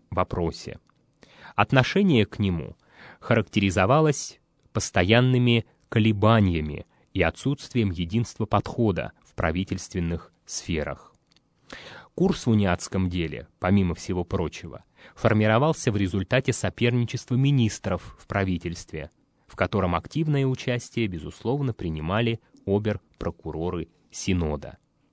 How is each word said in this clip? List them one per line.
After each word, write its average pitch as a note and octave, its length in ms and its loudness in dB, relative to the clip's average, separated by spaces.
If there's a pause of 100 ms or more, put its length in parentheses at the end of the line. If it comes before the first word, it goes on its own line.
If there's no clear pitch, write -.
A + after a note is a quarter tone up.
вопросе. - 680 -4 (760)
Отношение C3+ 680 4
к - 140 -6
нему F2+ 360 -2 (440)
характеризовалось A2 1200 2 (340)
постоянными A#2+ 920 4 (240)
колебаниями G#2 960 2 (260)
и F#2 80 0
отсутствием A2 680 0
единства F2 540 -2
подхода G2 640 0 (120)
в - 120 -20
правительственных F2 1000 -4 (120)
сферах. - 680 -8 (1000)
Курс - 340 0
в - 20 4
униатском F#2+ 600 0
деле, E2 380 -6 (120)
помимо F#2 340 4
всего F2+ 300 -6
прочего, E2 600 -8 (320)
формировался A2 760 2
в G2+ 60 -2
результате G2+ 540 0
соперничества A#2+ 840 -2
министров A#2+ 840 0
в - 80 -20
правительстве, E2+ 840 -4 (360)
в - 80 -20
котором F2+ 400 0
активное D3 500 -2
участие, B2 600 -2
безусловно, A2 680 -4
принимали F2+ 640 -2 (260)
обер-прокуроры F2 1200 -4 (200)
Синода. D2+ 680 -4 (340)